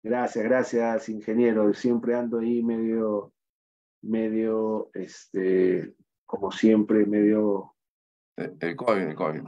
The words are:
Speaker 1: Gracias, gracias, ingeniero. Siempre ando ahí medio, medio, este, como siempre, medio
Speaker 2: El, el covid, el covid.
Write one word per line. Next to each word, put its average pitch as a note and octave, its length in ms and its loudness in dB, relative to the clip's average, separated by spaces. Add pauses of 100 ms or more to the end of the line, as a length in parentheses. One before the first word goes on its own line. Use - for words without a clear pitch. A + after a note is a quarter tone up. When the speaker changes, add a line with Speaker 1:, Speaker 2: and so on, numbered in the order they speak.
Speaker 1:
Gracias, A#2+ 400 -2
gracias, A#2 640 0
ingeniero. A2 680 2
Siempre A#2+ 400 0
ando A#2+ 240 -2
ahí A#2 240 0
medio, A2+ 720 -2 (680)
medio, A2 920 -2
este, F#2 1000 0 (320)
como - 240 -6
siempre, G#2+ 560 4
medio G#2 680 2 (640)
Speaker 2:
El, F2 240 -10
el F2 160 -4
covid, G#2+ 260 0
el D#2 120 -4
covid. D#2 340 -4